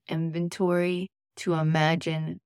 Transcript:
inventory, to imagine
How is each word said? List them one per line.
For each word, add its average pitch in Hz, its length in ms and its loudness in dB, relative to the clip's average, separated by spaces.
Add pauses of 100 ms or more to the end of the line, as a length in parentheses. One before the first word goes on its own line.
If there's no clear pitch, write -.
inventory, 175 1000 0 (280)
to - 180 -2
imagine 160 920 0